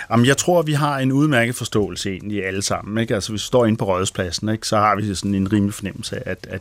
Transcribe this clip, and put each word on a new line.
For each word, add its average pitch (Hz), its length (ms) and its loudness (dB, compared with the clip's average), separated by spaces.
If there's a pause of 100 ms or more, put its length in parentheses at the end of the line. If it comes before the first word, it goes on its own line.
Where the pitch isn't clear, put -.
(100)
Jamen, 117 160 4
jeg 139 100 6
tror, 175 260 2
vi 151 100 0
har 143 260 0
en 131 140 2
udmærket 131 420 4
forståelse 101 560 -2
egentlig 95 360 -6
alle 95 160 -4
sammen, 98 360 -4
ikke? 117 160 0
Altså, 104 180 -4
hvis 104 100 -4
vi - 40 -8
står 123 200 4
inde 107 100 4
på - 80 -2
Rådhuspladsen, 95 640 -2
ikke, 110 200 -4
så 110 80 0
har 104 200 4
vi 104 180 -2
sådan 101 200 -2
en 95 180 0
rimelig 101 220 2
fornemmelse - 420 -8
af, 95 140 -8
at, - 200 -10
at, 95 100 -8